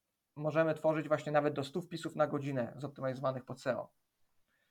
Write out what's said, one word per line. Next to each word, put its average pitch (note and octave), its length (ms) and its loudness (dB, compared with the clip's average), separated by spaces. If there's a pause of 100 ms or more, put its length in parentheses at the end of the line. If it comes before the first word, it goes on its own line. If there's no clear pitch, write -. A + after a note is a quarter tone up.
(360)
możemy D#3 380 2
tworzyć D#3 340 2
właśnie D3 240 0
nawet D3 220 4
do E3+ 100 -2
stu F3 180 -4
wpisów D#3+ 340 -8
na D3+ 120 4
godzinę C3+ 480 -2
zoptymalizowanych C3 720 -4
pod - 160 -10
seo. A#2 300 -2 (800)